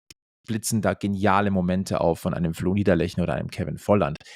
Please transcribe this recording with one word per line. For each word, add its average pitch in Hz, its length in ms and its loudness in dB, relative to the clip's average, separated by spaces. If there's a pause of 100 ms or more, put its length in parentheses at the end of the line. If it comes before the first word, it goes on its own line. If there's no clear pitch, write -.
(440)
blitzen 110 380 -2
da 92 120 2
geniale 101 580 2
Momente 92 480 0
auf 82 180 2
von - 160 -4
einem 82 180 -2
Flo 87 220 -2
Niederlechner 90 480 2
oder 85 120 -2
einem 82 140 -6
Kevin 78 300 -8
Volland. 87 400 2 (180)